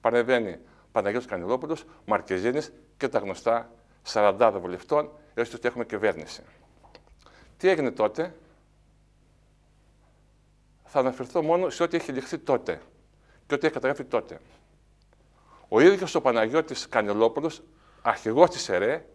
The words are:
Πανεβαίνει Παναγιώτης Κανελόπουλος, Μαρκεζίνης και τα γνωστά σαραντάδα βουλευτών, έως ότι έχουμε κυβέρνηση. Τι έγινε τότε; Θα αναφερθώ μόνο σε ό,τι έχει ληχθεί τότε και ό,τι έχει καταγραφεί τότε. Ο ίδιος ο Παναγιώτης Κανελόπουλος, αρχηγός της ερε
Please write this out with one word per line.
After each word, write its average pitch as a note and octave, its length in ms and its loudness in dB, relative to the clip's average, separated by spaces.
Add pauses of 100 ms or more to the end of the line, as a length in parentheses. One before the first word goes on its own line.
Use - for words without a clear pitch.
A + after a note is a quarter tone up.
Πανεβαίνει A#2 580 0 (340)
Παναγιώτης A3 360 -2
Κανελόπουλος, B2+ 560 -6 (200)
Μαρκεζίνης G#2 680 -2 (240)
και C#3 120 -4
τα A2+ 100 0
γνωστά G#2 520 -4 (320)
σαραντάδα G#2 560 2
βουλευτών, F#2 520 -4 (240)
έως A#2 200 -4
ότι A#2+ 140 -4
έχουμε A#2+ 160 -6
κυβέρνηση. F#2+ 580 -4 (1120)
Τι F3+ 120 2
έγινε D#3 220 2
τότε; C3 440 -2 (2500)
Θα - 140 -2
αναφερθώ C3 440 -2
μόνο E3+ 280 0
σε F3 120 -2
ό,τι E3 140 0
έχει D#3+ 160 -4
ληχθεί C3+ 260 -6
τότε A#2+ 440 -2 (640)
και - 80 -2
ό,τι C#3+ 120 0
έχει D3+ 80 0
καταγραφεί C3 300 -2
τότε. G#2+ 360 -6 (1300)
Ο A2 120 4
ίδιος F#3 340 6
ο E3+ 60 2
Παναγιώτης B2+ 680 0
Κανελόπουλος, A2+ 720 0 (400)
αρχηγός A#2 480 2
της - 180 -10
ερε G#2+ 460 -2